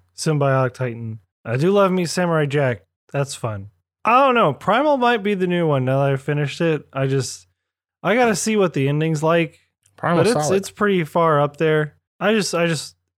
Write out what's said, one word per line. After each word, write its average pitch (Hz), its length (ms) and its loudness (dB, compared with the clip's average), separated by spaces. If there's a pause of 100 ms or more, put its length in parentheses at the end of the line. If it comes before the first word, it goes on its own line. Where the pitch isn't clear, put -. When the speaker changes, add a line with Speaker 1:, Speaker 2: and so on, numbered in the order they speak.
(160)
Speaker 1:
Symbiotic 135 580 0
Titan. 117 460 -8 (260)
I 117 120 -4
do 170 140 2
love 196 200 4
me 180 140 0
Samurai 165 400 0
Jack. 135 380 -2 (300)
That's 139 220 -4
fun. 104 340 -8 (340)
I 254 220 4
don't 254 100 2
know. 180 180 2
Primal 269 440 0
might 240 260 0
be 208 100 0
the 185 140 -2
new 175 200 0
one 135 180 0
now 135 180 2
that 139 100 2
I've 135 80 -4
finished 147 400 -4
it. 160 320 0
I 135 140 -2
just, 135 400 -4 (560)
I 196 120 0
gotta 233 200 2
see 220 200 -2
what 190 180 2
the 139 140 0
ending's 151 360 -2
like. 160 360 0 (380)
Speaker 2:
Primal's 165 320 2
Speaker 1:
But 240 80 0
it's, 151 100 0
Speaker 2:
solid. 190 100 2
Speaker 1:
it's 196 140 -6
pretty 196 320 0
far 160 380 2
up 147 160 -2
there. 156 380 0 (240)
I 208 140 0
just, 208 220 0
I 170 120 0
just, 160 280 -6 (220)